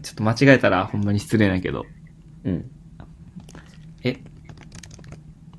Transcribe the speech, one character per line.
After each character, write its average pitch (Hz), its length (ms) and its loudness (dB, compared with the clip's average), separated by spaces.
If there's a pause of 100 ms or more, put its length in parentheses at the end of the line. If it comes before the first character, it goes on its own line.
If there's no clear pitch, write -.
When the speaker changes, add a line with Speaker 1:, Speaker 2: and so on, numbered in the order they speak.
Speaker 1:
ち - 80 -12
ょ - 20 -14
っ - 40 -18
と 107 80 -2
間 110 100 4
違 135 220 8
え - 20 4
た 110 120 4
ら 95 160 2
ほ 107 120 -6
ん 104 60 0
ま 101 100 2
に 101 60 2
失 - 180 0
礼 104 100 6
だ 92 140 2
け - 100 -4
ど。 - 140 -6 (580)
Speaker 2:
う 95 80 -2
ん。 - 180 -4 (1300)
Speaker 1:
え、 170 140 0 (1400)